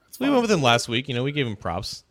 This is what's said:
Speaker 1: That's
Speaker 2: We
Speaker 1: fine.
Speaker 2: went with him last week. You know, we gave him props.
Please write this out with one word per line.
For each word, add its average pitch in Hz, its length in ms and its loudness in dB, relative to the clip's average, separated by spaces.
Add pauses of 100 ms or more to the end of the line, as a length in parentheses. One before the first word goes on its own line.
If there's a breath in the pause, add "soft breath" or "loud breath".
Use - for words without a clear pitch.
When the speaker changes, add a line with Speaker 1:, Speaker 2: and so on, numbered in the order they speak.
Speaker 1:
That's - 160 -20
Speaker 2:
We 254 60 0
Speaker 1:
fine. 285 80 2
Speaker 2:
went 247 80 4
with 226 80 -2
him 180 100 4
last 120 260 4
week. 120 220 -2
You 131 60 -4
know, 123 100 -2
we 143 80 -2
gave 143 140 -2
him 107 100 -4
props. - 540 -6